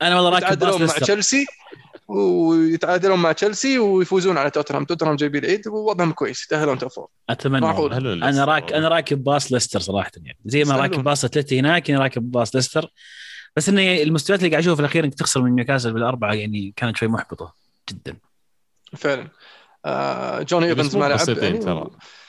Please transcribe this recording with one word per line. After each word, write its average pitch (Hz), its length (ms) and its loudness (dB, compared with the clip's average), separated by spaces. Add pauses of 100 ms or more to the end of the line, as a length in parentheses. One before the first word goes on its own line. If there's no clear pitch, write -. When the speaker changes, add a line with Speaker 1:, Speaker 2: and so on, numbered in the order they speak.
Speaker 1:
أنا 175 140 2
والله 180 140 4
راكب 175 140 4
Speaker 2:
يتعادلون 185 280 2
Speaker 1:
باص 180 80 0
Speaker 2:
مع 165 60 4
Speaker 1:
ليستر. 156 160 0
Speaker 2:
تشيلسي، 214 440 2 (600)
ويتعادلون 175 1120 2
مع 170 120 4
تشيلسي 214 480 0
ويفوزون 190 580 2
على 143 120 0
توتنهام. 143 360 -2
توتنهام 165 300 -2
جايبين 143 280 -2
العيد 208 240 -2
ووضعهم 208 440 -2
كويس، 127 340 -6
يتأهلون 151 320 0
توب 127 140 -10
فور. - 160 -16 (220)
Speaker 1:
أتمنى 135 320 -2
Speaker 2:
معقول. 160 220 0
Speaker 1:
والله. 127 140 -2
Speaker 3:
يتأهلون 113 260 -4
Speaker 1:
أنا - 20 -2
Speaker 3:
ليستر 139 200 2
Speaker 1:
راك-، 151 180 2
Speaker 3:
والله. 147 140 -4
Speaker 1:
أنا 160 100 0
راكب 156 360 0
باص 143 280 0
ليستر 117 280 0
صراحة، 95 380 -4
يعني 76 280 -20
زي 120 120 -2
ما 147 40 4
Speaker 2:
يستاهلون. 139 220 2
Speaker 1:
راكب 139 200 -2
باص 143 220 0
أتلتي 135 340 0
هناك، 156 320 2
أنا 139 80 4
راكب 127 320 -2
باص 120 240 0
ليستر. 156 360 -2 (640)
بس 151 140 0
إنه 190 320 4
المستويات 160 380 2
اللي 175 120 2
قاعد 156 120 2
أشوفها 170 120 4
في 147 60 0
الأخير 151 220 0
إنك 139 100 -2
تخسر - 280 -2
من 123 140 4
نيوكاسل 120 380 0
بالأربعة، 117 400 -2
يعني 104 420 -4
كانت 117 220 -2
شوي 113 100 0
محبطة 110 460 -6 (360)
جدًا. - 280 -14 (800)
Speaker 2:
فعلًا. 139 300 -4 (580)
آه، 131 560 -4
جوني 170 320 0
Speaker 3:
بس 131 40 0
Speaker 2:
إيفنز 143 180 -2
Speaker 3:
مو - 60 2
Speaker 2:
ما 143 60 2
لعب، 143 120 2
Speaker 3:
بس 165 100 0
أتلتي - 160 0
Speaker 2:
يعني. - 120 0
Speaker 3:
ترى. 87 320 -4 (400)